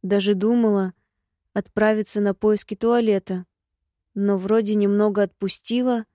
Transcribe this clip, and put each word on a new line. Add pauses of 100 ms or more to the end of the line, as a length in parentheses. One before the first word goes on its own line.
Даже
думала (600)
отправиться
на
поиски
туалета, (640)
но
вроде
немного
отпустила